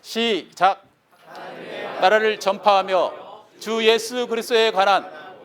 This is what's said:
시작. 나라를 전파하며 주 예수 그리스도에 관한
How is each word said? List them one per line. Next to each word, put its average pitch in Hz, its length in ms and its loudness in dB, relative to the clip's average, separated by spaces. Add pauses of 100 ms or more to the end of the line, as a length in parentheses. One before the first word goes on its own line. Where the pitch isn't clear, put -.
시작. 196 800 -2 (1160)
나라를 214 400 2
전파하며 190 1040 0 (140)
주 226 260 -2
예수 233 400 0
그리스도에 226 440 0
관한 190 400 2 (340)